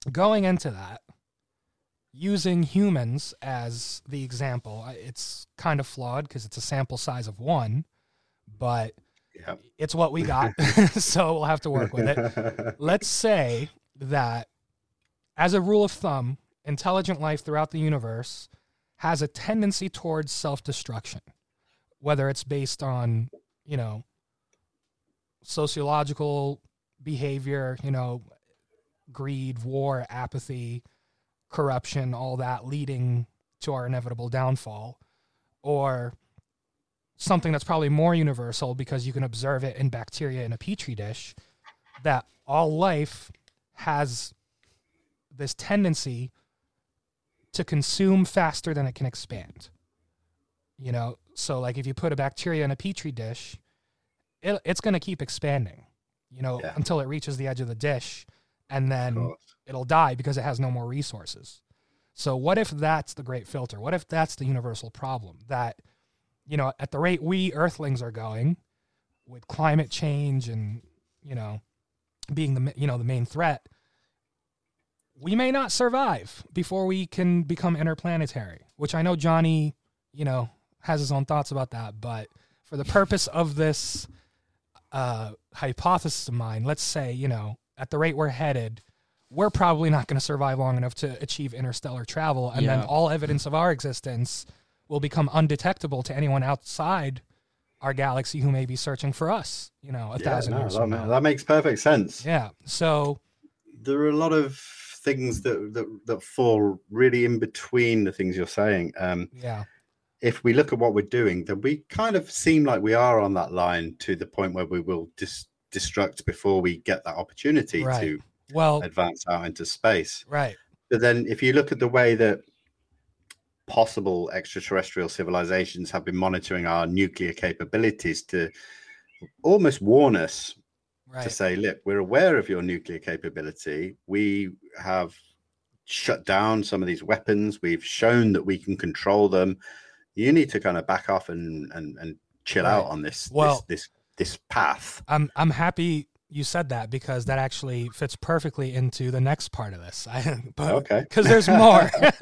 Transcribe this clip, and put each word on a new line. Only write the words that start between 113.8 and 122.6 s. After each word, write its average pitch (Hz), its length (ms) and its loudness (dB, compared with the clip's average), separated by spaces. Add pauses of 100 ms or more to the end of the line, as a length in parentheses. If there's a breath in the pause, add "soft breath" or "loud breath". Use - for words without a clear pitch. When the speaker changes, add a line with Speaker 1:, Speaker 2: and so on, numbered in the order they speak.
Speaker 2:
to 95 160 -2
the 82 120 -8
point 95 260 -4
where 90 140 -4
we 87 120 -4
will 85 380 -4
dis-, - 300 -10 (240)
destruct - 540 -4
before 95 360 2
we 87 180 0
get - 260 -2
that 80 100 -6
opportunity - 680 0
Speaker 1:
Right. 127 180 0
Speaker 2:
to 76 180 -4 (340)
Speaker 1:
Well 156 300 2
Speaker 2:
advance 87 440 -2
out 87 200 -2
into 82 180 -8
space. - 600 0
Speaker 1:
Right. 135 280 -2 (360)
Speaker 2:
But 113 100 2
then 120 260 4
if 110 140 -2
you 131 120 4
look 143 180 4
at 113 80 -2
the 123 80 2
way 120 260 6
that 110 280 4 (1200)